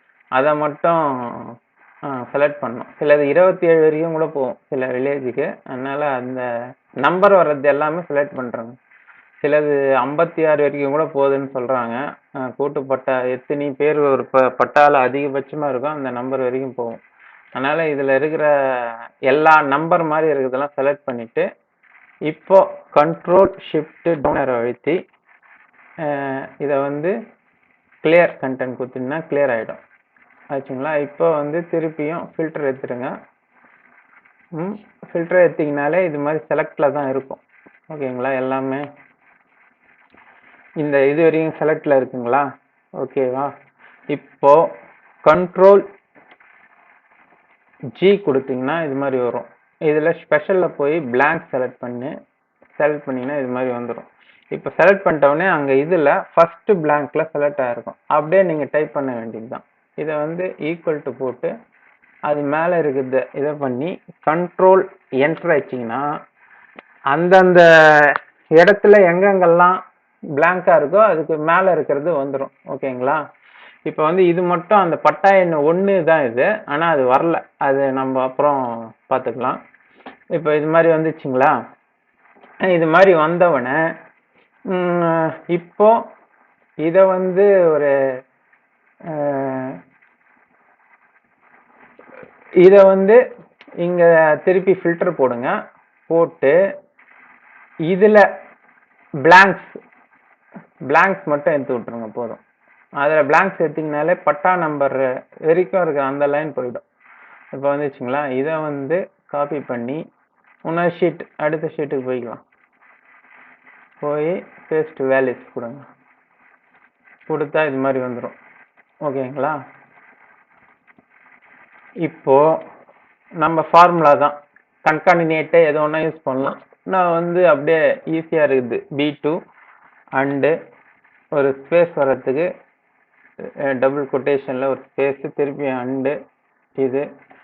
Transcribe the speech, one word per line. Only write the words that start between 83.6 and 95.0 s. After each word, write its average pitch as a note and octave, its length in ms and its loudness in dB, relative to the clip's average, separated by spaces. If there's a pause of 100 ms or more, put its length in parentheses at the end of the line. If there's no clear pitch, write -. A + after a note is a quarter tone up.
ம், F3 680 -2 (160)
இப்போ F3 440 0 (880)
இத E3+ 260 4
வந்து F#3 420 2 (280)
ஒரு, D3 180 2 (1080)
ஆ, E3 120 -14 (3500)
இத F#3+ 320 10
வந்து F#3+ 320 6 (600)
இங்க F3 260 -2 (420)
திருப்பி F#3 280 2
ஃபில்டர் E3+ 480 -2